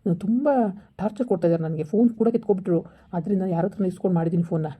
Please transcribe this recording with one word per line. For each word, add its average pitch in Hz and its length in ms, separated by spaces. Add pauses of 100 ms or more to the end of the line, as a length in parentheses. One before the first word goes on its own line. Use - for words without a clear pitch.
(200)
ತುಂಬ 240 300 (480)
ಟಾರ್ಚರ್ 214 300
ಕೊಡ್ತಾ 180 200
ಇದ್ದಾರೆ 165 160
ನನಗೆ. 160 200
ಫೋನ್ 220 260
ಕೂಡ 226 180
ಕಿತ್ಕೊಬಿಟ್ರು. 190 580 (280)
ಆದ್ರಿಂದ 185 300
ಯಾರ 175 220
ಹತ್ರ 196 200
ಇಸ್ಕೊಂಡು 185 300
ಮಾಡಿದ್ದೀನಿ 165 280
ಫೋನ್ನ, 160 240 (120)